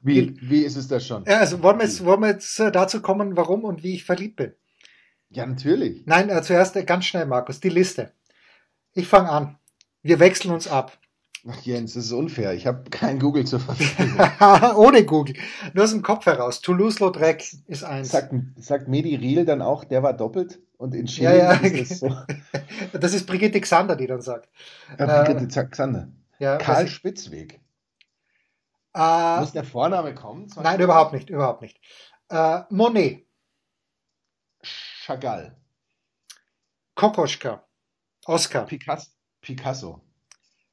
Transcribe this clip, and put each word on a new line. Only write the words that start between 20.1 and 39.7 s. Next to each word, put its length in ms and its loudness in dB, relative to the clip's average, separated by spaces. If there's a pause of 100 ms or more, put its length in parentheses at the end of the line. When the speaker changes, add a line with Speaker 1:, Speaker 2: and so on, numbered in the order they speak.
Speaker 1:
doppelt? 460 -6 (180)
Und 160 -10
in 140 -6
Speaker 2:
Ja, 40 -10 (200)
Speaker 1:
Chile 60 10
Speaker 2:
ja. 160 6
Speaker 1:
ist 380 0
das 80 -12
so. 160 -4 (460)
Speaker 2:
<laughs> 380 -12
Das 140 0
ist 120 -2
Brigitte 360 0
Xander, 340 0
die 120 -2
dann 140 -4
sagt. 280 -10 (500)
Speaker 1:
Ja, 220 4
Speaker 2:
Äh, 40 6
Speaker 1:
Brigitte 220 0
Xa-, 220 -4
Xander. 400 -6 (300)
Speaker 2:
ja, 180 0
Speaker 1:
Karl 200 0
Speaker 2:
weiß 120 0
ich. 60 -12
Speaker 1:
Spitzweg. 640 -14 (1300)
Speaker 2:
Äh, 460 2
Speaker 1:
Muss 140 -4
der 100 -6
Vorname 500 -4
kommen? 340 -18 (140)
Speaker 2:
nein, 180 0
überhaupt 340 6
nicht, 180 -10
überhaupt 320 -4
nicht. 160 -20 (500)
Äh, 400 0
Monet. 560 0 (1400)
Speaker 1:
Chagall. 920 -12 (1400)
Speaker 2:
Kokoschka. 680 -2 (640)
Oscar. 400 -2
Speaker 1:
Picasso. 420 -10 (340)
Picasso. 600 -12 (720)